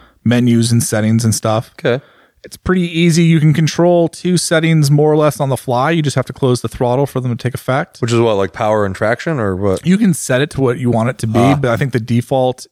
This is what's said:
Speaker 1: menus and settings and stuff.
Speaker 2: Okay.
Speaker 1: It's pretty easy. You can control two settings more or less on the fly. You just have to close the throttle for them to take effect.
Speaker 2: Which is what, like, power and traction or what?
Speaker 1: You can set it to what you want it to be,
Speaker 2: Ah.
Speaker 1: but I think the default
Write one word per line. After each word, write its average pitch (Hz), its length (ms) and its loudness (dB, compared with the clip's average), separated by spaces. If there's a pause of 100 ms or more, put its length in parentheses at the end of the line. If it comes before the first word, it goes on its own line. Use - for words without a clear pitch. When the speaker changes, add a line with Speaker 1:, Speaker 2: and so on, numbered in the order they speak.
(240)
Speaker 1:
menus 117 480 2
and 117 100 2
settings 110 420 0
and 110 100 2
stuff. 110 440 -2
Speaker 2:
Okay. 131 260 -2 (380)
Speaker 1:
It's - 140 -20
pretty 185 260 -2
easy. 170 420 2
You 165 160 4
can 151 120 4
control 170 560 2
two 180 280 -2
settings 160 540 2
more 151 220 4
or 151 40 2
less 151 240 0
on 139 80 -2
the 139 80 -2
fly. 131 360 -2
You 165 100 0
just 139 140 -4
have 127 100 -2
to - 60 -12
close 123 300 0
the 113 60 -6
throttle 127 380 -2
for - 140 -8
them 127 160 -4
to - 40 -16
take 123 140 -6
effect. - 440 -6
Speaker 2:
Which 117 140 -2
is 117 80 2
what, 113 140 2
like, 98 180 -2
power 107 320 0
and 95 100 -4
traction 120 460 -4
or 98 160 -2
what? 95 300 -2
Speaker 1:
You 185 120 4
can 202 160 2
set 127 260 -2
it 147 100 -2
to - 100 -6
what 123 180 0
you 123 120 -2
want 113 180 0
it 127 100 -6
to 117 100 -4
be, 110 120 0
Speaker 2:
Ah. 135 200 4
Speaker 1:
but 131 120 0
I 113 40 0
think 127 160 -4
the 127 80 -2
default 123 720 -2